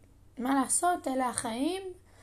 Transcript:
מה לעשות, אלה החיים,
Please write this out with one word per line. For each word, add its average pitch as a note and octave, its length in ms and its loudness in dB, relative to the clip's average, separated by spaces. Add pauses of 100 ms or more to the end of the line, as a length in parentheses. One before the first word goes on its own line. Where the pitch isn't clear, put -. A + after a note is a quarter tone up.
(380)
מה B3+ 160 0
לעשות, E4+ 540 2
אלה C4 200 0
החיים, B3+ 540 -2 (400)